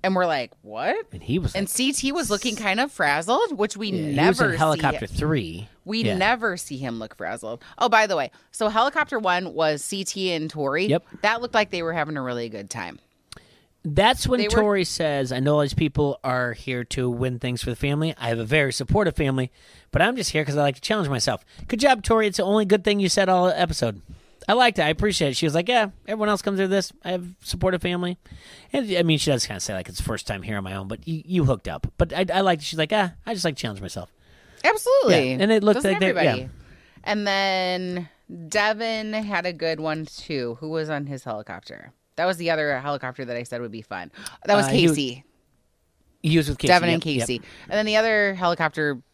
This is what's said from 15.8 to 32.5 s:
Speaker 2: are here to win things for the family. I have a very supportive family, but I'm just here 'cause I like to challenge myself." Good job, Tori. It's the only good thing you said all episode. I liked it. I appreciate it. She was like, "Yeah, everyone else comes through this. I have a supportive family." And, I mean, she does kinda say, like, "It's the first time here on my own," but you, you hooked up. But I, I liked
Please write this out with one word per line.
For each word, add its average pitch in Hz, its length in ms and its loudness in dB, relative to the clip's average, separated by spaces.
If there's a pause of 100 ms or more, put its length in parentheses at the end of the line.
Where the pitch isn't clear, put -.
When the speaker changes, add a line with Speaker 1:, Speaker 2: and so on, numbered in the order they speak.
Speaker 2:
are 127 280 0
here 123 320 -6
to 127 260 -2
win 123 300 -2
things 123 220 -4
for 127 80 -4
the 113 60 -4
family. 151 420 0
I 120 100 -4
have 117 100 0
a 113 60 -4
very 135 280 2
supportive 170 440 0
family, 131 340 0 (400)
but 143 100 0
I'm 220 160 4
just 214 140 -4
here 156 140 0
'cause 143 120 -2
I 147 60 2
like 143 140 0
to - 40 -20
challenge 202 280 -2
myself." 123 360 -2 (220)
Good 226 140 -4
job, 262 240 4
Tori. 220 240 4
It's 180 100 -4
the 196 60 2
only 208 200 4
good 196 200 4
thing 202 160 2
you 185 80 2
said 190 200 4
all 185 200 6
episode. 147 520 0 (500)
I 214 40 6
liked 240 240 4
it. 170 40 2
I 151 60 2
appreciate 165 400 0
it. 127 80 -2
She - 80 0
was 147 100 2
like, 175 140 0
"Yeah, 226 220 2 (160)
everyone 214 240 0
else 196 100 2
comes 196 180 -2
through 190 100 2
this. 190 220 0 (140)
I 175 60 -6
have 180 140 -2
a 180 100 -16 (120)
supportive 180 360 0
family." 175 340 -2 (560)
And, 247 240 -2
I 175 60 4
mean, 160 160 4
she 151 120 0
does 123 160 2
kinda 98 140 -10
say, 104 140 -6
like, 92 160 -6
"It's 90 80 -12
the - 60 -2
first 113 220 -4
time 101 160 -6
here 104 140 -6
on 98 80 -4
my 95 100 -8
own," 98 140 -8
but - 180 -10
you, 160 200 -6
you 175 180 2
hooked 127 240 0
up. - 180 -6 (120)
But 165 160 2
I, 185 180 0
I 190 80 4
liked 175 220 2